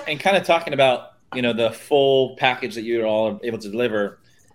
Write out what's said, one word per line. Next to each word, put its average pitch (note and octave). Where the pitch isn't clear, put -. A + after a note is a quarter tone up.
and D3
kinda F#3+
talking E3
about, C3
you B2+
know, A#2+
the A2+
full C3+
package B2
that A#2
you A#2
all A2
are G#2
able A2+
to G#2+
deliver, G#2+